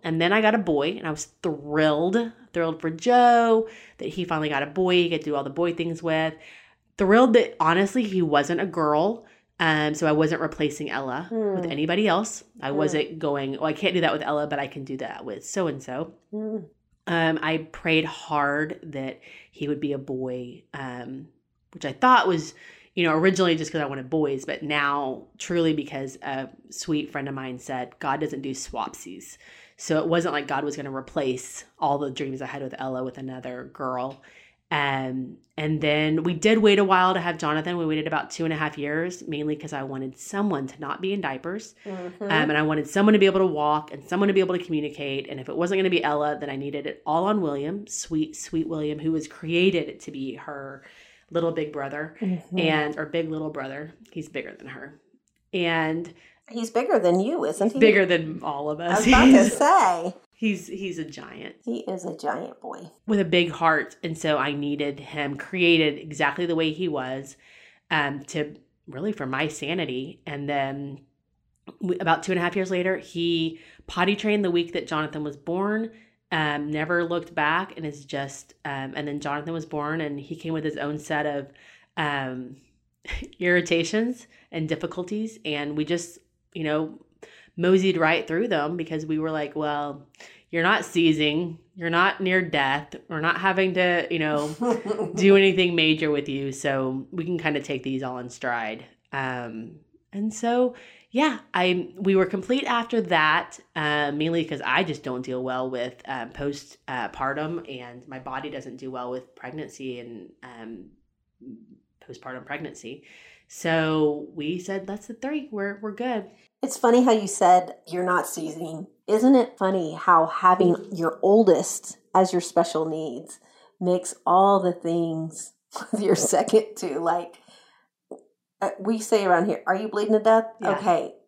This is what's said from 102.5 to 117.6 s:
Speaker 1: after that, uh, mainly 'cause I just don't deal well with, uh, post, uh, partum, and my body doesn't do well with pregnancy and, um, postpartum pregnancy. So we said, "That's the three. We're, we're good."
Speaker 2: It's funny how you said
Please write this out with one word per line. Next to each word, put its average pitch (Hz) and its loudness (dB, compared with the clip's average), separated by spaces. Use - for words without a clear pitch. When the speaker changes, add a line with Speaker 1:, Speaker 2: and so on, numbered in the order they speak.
Speaker 1:
after 233 0
that, 160 2
uh, 147 0
mainly 160 0
'cause 143 -6
I 143 2
just 160 -6
don't 127 -4
deal 127 -4
well 127 -2
with, 123 -6
uh, 123 -6
post, 143 -8
uh, 123 -4
partum, 151 -4
and 123 -16
my 135 -14
body 135 -10
doesn't 131 -12
do 131 -12
well 123 -8
with 127 -10
pregnancy 131 -12
and, 117 -16
um, 113 -16
postpartum 127 -16
pregnancy. 143 -12
So 156 0
we 160 -6
said, 190 -8
"That's 208 -10
the 233 -14
three. 285 -6
We're, 202 -6
we're 214 -8
good." 233 -4
Speaker 2:
It's 269 -6
funny 240 6
how 247 6
you 214 4
said 180 6